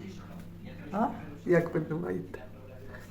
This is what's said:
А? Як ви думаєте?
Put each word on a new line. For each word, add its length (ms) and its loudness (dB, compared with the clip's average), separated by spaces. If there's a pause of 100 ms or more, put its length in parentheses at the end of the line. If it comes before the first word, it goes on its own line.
(920)
А? 160 4 (380)
Як 280 8
ви 60 4
думаєте? 640 -2 (680)